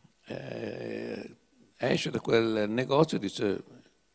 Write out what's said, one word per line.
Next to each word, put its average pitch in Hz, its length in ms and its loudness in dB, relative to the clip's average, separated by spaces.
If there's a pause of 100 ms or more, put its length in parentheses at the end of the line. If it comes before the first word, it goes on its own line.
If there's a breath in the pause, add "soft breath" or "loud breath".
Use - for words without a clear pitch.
(260)
Eh, 113 1120 -8 (420)
esce - 320 0
da 113 100 -2
quel 110 500 4
negozio 135 480 2
e - 20 -2
dice: 101 440 -2 (520)